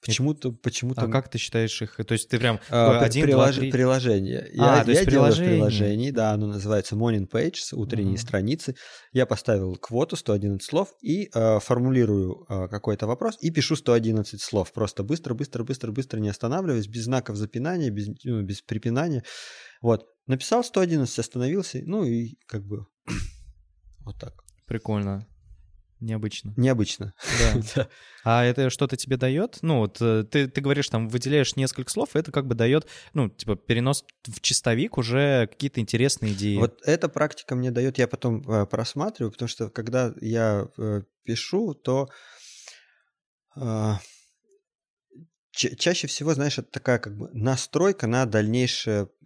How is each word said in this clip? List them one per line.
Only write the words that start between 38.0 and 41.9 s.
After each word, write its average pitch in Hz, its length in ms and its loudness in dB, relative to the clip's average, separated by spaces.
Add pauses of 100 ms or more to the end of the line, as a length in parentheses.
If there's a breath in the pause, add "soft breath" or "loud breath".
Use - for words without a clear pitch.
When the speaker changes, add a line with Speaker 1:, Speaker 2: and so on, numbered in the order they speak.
Speaker 2:
потом, 113 400 -2
э, 107 200 2
просматриваю, 123 640 -4
потому 120 180 -6
что 110 220 -8
когда 120 500 -2
я, 110 460 0 (100)
э, 107 240 -2 (220)
пишу, 175 500 -4
то, 131 360 -2 (1500 loud breath)